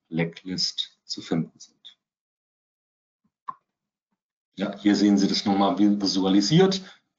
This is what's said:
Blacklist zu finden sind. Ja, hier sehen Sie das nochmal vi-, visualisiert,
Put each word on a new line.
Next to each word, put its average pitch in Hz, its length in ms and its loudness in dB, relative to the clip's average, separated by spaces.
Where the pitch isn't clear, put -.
Blacklist - 960 -8
zu - 200 -14
finden - 360 -6
sind. - 380 -20
Ja, 101 220 -8
hier 104 180 2
sehen 101 220 4
Sie 98 100 2
das - 180 -4
nochmal 98 340 0
vi-, 101 200 2
visualisiert, 101 840 2